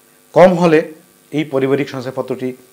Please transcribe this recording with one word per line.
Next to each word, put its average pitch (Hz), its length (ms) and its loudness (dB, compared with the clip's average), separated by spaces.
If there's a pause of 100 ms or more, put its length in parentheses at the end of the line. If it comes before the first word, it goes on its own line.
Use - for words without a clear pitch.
(360)
কম 175 140 8 (120)
হলে 165 160 4 (540)
এই 151 200 -4
পারিবারিক 135 420 -2
সঞ্চয়পত্রটি 127 540 -8 (240)